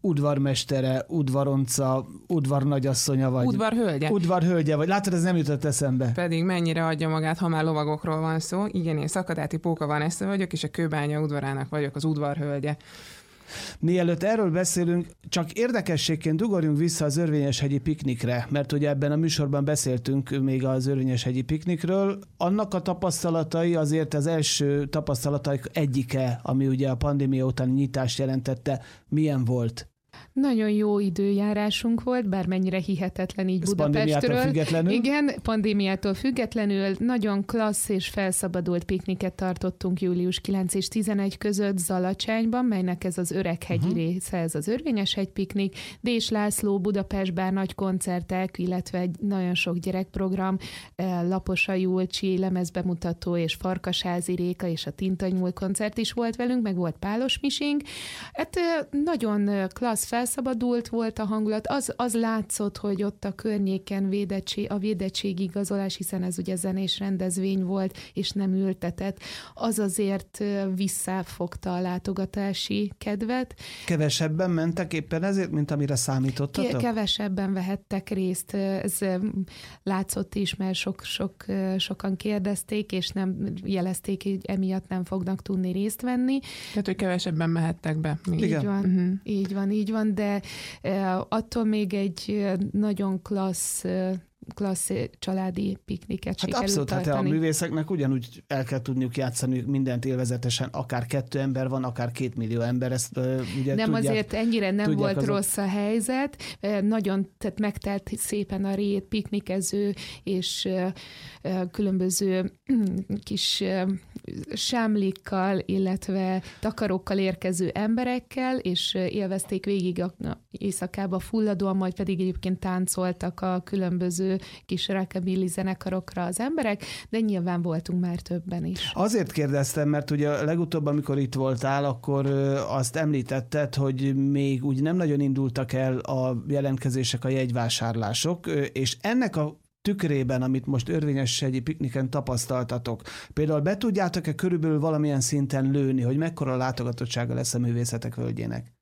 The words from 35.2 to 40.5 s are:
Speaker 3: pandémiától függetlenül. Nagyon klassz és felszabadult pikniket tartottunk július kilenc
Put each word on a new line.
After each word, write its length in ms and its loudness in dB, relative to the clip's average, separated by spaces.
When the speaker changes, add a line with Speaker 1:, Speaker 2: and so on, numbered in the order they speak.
Speaker 3:
pandémiától 720 2
függetlenül. 840 0
Nagyon 460 2
klassz 440 0
és 200 0
felszabadult 760 0
pikniket 500 -2
tartottunk 680 -2
július 380 2
kilenc 340 0